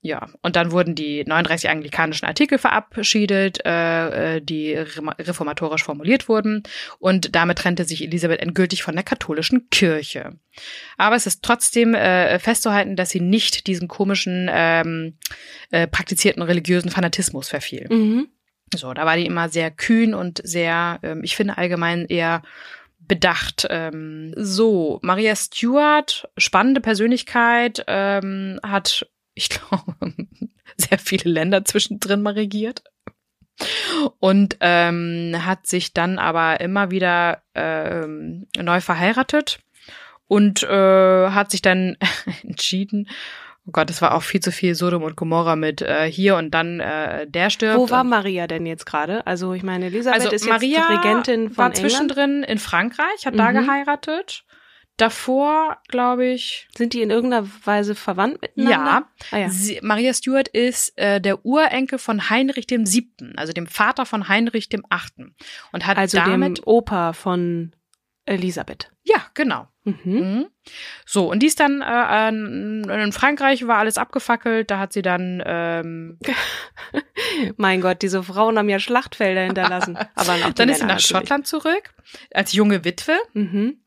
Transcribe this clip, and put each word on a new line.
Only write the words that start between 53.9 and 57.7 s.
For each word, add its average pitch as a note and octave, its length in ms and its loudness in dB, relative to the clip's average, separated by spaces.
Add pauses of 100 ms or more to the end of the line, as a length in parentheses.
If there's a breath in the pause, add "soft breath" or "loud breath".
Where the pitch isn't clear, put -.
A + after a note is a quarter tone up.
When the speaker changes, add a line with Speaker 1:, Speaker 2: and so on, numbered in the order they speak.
Speaker 1:
Davor, C#4+ 840 2 (120)
glaub B3 320 2
ich B3+ 560 -4
Speaker 2:
Sind A#3 160 0
die A#3+ 80 -2
in G#3+ 100 0
irgendeiner A#3 340 2 (200)
Weise G#3 280 2